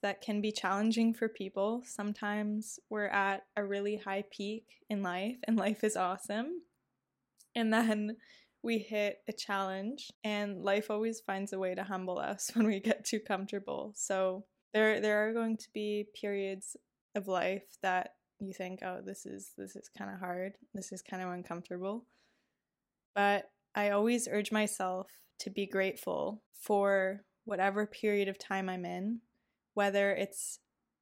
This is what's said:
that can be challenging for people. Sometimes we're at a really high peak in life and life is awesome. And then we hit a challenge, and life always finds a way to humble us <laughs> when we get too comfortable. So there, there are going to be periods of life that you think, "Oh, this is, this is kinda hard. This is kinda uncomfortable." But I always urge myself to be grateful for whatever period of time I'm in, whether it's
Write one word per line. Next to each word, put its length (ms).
that 200
can 200
be 100
challenging 640
for 160
people. 560
Sometimes 920
we're 180
at 380
a 80
really 320
high 340
peak 360
in 120
life 360
and 80
life 260
is 140
awesome. 680
And 160
then 460
we 180
hit 400
a 40
challenge, 760
and 400
life 260
always 300
finds 340
a 60
way 160
to 80
humble 340
us 340
<laughs> 20
when 140
we 140
get 240
too 140
comfortable. 760
So 500
there, 260
there 280
are 60
going 240
to 160
be 340
periods 560
of 120
life 540
that 340
you 140
think, 280
"Oh, 240
this 200
is, 320
this 180
is 140
kinda 280
hard. 400
This 180
is 100
kinda 280
uncomfortable." 800
But 380
I 160
always 360
urge 240
myself 600
to 100
be 160
grateful 760
for 720
whatever 400
period 420
of 120
time 300
I'm 160
in, 360
whether 380
it's 480